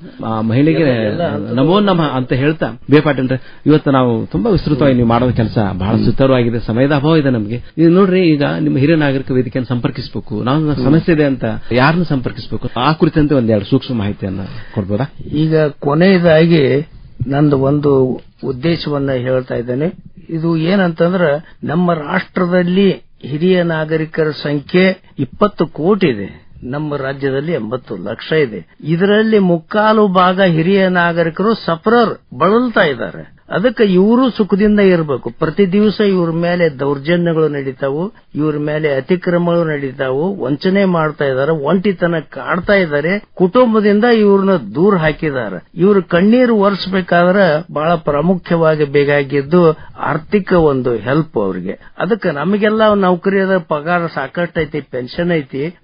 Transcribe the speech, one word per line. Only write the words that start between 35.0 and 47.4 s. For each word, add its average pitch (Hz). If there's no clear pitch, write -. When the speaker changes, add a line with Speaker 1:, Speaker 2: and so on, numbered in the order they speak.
Speaker 2:
ಪ್ರತಿ 160
ದಿವಸ 208
ಇವ್ರ 185
ಮೇಲೆ 170
ದೌರ್ಜನ್ಯಗಳು 156
ನಡೀತಾವು, 143
ಇವ್ರ 151
ಮೇಲೆ 147
ಅತಿಕ್ರಮಗಳು 175
ನಡೀತಾವು, 139
ವಂಚನೆ 185
ಮಾಡ್ತಾ 156
ಇದ್ದಾರೆ, 139
ಒಂಟಿತನ 170
ಕಾಡ್ತಾ 147
ಇದ್ದಾರೆ, 170
ಕುಟುಂಬದಿಂದ 208
ಇವ್ರನ್ನ 202
ದೂರ 190
ಹಾಕಿದ್ದಾರೆ. 135
ಇವ್ರ 196
ಕಣ್ಣೀರು 220
ಒರೆಸ್ಬೇಕಾದ್ರೆ 185